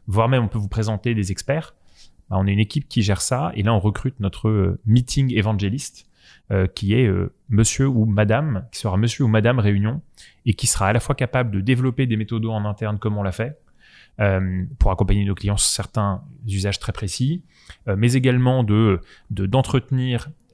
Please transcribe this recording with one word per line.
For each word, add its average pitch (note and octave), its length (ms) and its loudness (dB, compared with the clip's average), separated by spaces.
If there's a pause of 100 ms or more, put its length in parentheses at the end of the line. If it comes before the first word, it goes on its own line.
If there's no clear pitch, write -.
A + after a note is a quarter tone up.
voire A2+ 220 2
même B2+ 140 2
on G2+ 60 -2
peut A2+ 100 -6
vous G2+ 80 -6
présenter A2 480 -2
des F#2+ 160 -2
experts. D3 420 -6 (560)
Bah, G2+ 100 -2
on G2 80 2
a G2 40 2
une G2+ 80 2
équipe A2 280 0
qui - 140 0
gère G2 200 0
ça, C#3 340 -2
et G#2 80 -2
là A2+ 100 2
on G#2 60 2
recrute G#2+ 400 -2
notre, G2+ 300 -4
euh, F#2 360 0
meeting B2 480 2
évangéliste, G2+ 720 -2 (440)
euh, F#2+ 160 2
qui G2+ 260 -2
est, B2 120 4
euh, F#2 280 0 (160)
monsieur A2+ 380 2
ou A#2 180 2
madame, G#2+ 640 0
qui - 80 -14
sera F#2+ 180 -4
monsieur A#2+ 280 0
ou - 20 4
madame A2 320 4
réunion, G#2 420 0 (440)
et A2+ 80 2
qui - 140 -2
sera - 200 0
à G#2 60 2
la A#2+ 60 2
fois - 160 -2
capable B2 360 -2
de G2 100 -2
développer B2+ 460 0
des A2 100 0
méthodos A2+ 340 -4
en G#2 140 -4
interne G#2 320 -4
comme G#2 200 -2
on G2+ 60 -4
l'a F#2 100 -4
fait, C3 260 -8 (600)
euh, F#2+ 440 0 (160)
pour G2 120 6
accompagner G2+ 340 2
nos G2 100 -2
clients G#2 220 -2
sur - 120 0
certains G2+ 540 -4 (240)
usages G2 320 -2
très - 140 -8
précis, C3 500 -4 (440)
euh, G2 100 0
mais A#2+ 160 2
également B2+ 500 2
de, G#2 380 4 (280)
de, G2 160 -4
d'entretenir, B2+ 840 0 (240)